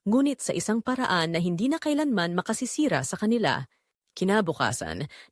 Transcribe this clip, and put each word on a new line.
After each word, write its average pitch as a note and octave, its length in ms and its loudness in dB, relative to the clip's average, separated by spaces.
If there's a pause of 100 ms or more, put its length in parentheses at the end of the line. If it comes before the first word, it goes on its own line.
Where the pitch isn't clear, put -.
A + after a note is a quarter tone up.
ngunit C4+ 320 2
sa - 160 -2
isang G#3+ 240 0
paraan F3+ 560 0
na E3+ 80 0
hindi F3+ 240 0
na D4+ 80 0
kailanman C#4+ 560 0
makasisira A3 720 0
sa - 160 -6
kanila. G#3 480 2 (480)
Kinabukasan, D3+ 960 0 (200)